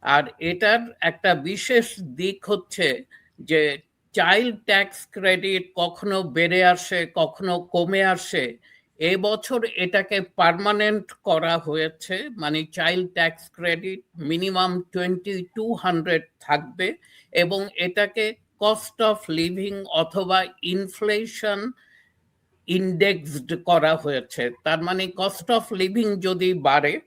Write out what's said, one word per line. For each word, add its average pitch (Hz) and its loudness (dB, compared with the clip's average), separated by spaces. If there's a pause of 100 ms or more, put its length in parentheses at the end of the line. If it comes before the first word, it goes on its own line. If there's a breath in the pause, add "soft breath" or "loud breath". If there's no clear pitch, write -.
(160)
আর 147 6 (280)
এটার 214 2 (280)
একটা 180 0 (180)
বিশেষ 233 2 (320)
দিক 190 -2 (140)
হচ্ছে 185 -2 (640 soft breath)
যে 156 4 (580)
চাইল্ড 208 4 (140)
ট্যাক্স 196 2 (160)
ক্রেডিট 185 2 (180)
কখনো 190 -2 (180)
বেড়ে 175 4 (120)
আসে, 175 -2 (200)
কখনো 175 0 (200)
কমে 180 2 (140)
আসে। 175 -4 (680 soft breath)
এবছর 214 -2 (240)
এটাকে 196 0 (220)
পার্মানেন্ট 202 2 (200)
করা 165 2 (120)
হয়েছে, 160 -4 (260)
মানে 151 -2 (180)
চাইল্ড 180 0 (100)
ট্যাক্স 165 0 (140)
ক্রেডিট 175 -4 (280)
মিনিমাম 185 0 (220)
twenty-two 185 -4 (120)
hundred 165 0 (220)
থাকবে 151 -2 (560 soft breath)
এবং 185 -2 (280)
এটাকে 202 0 (360)
cost 214 0 (120)
of 208 -2 (200)
living 190 -4 (260)
অথবা 185 0 (340)
ইনফ্লেশন 208 -4 (1080 soft breath)
ইনডেক্সড 175 0 (200)
করা 160 6 (100)
হয়েছে। 139 -4 (220)
তার 160 0
মানে 185 -2 (160)
cost 190 -4 (100)
of 226 -2 (160)
living 208 0 (160)
যদি 185 0 (200)
বাড়ে 147 4 (140)